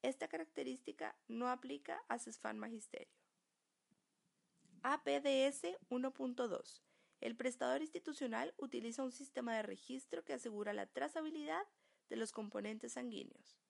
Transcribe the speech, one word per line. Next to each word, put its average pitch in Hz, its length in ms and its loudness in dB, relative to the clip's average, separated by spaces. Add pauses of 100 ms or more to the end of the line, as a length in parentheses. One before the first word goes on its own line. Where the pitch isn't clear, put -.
Esta 262 260 0
característica - 880 -4 (100)
no 240 220 0
aplica 262 580 -4
a 240 100 2
CESFAN 220 400 -6
Magisterio. 214 560 -8 (1700)
A 269 200 4
P 277 160 8
D 269 280 8
S 339 300 0 (120)
uno 254 240 2
punto 254 340 0
dos. - 340 -2 (380)
El 233 160 -2
prestador 254 460 2
institucional 277 760 -2
utiliza 233 460 -4
un 254 80 -2
sistema 247 420 -4
de 220 100 2
registro 208 600 -6
que - 100 -4
asegura 214 380 -2
la 202 160 -2
trazabilidad 311 800 -2 (400)
de 226 80 -4
los 226 160 0
componentes 214 600 -4
sanguíneos. - 680 -8 (100)